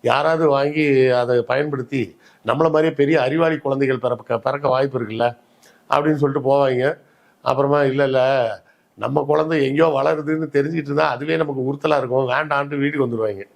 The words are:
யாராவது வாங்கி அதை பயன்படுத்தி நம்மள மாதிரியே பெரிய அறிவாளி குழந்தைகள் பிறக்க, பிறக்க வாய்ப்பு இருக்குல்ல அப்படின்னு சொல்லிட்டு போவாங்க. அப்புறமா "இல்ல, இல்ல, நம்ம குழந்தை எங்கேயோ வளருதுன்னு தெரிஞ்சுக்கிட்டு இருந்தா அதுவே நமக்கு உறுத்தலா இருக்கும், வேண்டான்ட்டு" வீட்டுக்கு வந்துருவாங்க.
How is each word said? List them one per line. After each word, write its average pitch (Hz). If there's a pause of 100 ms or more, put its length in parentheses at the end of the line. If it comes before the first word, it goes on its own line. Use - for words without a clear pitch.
யாராவது 156
வாங்கி 143
அதை 123
பயன்படுத்தி 127 (280)
நம்மள 117
மாதிரியே 156
பெரிய 143
அறிவாளி 160
குழந்தைகள் 135
பிறக்க, 117
பிறக்க 139
வாய்ப்பு 131
இருக்குல்ல 117 (520)
அப்படின்னு 147
சொல்லிட்டு 139
போவாங்க. 135 (440)
அப்புறமா 143
"இல்ல, 135
இல்ல, 127 (300)
நம்ம 131
குழந்தை 151
எங்கேயோ 147
வளருதுன்னு 156
தெரிஞ்சுக்கிட்டு 143
இருந்தா 147
அதுவே 147
நமக்கு 139
உறுத்தலா 147
இருக்கும், 131
வேண்டான்ட்டு" 143
வீட்டுக்கு 139
வந்துருவாங்க. 107 (120)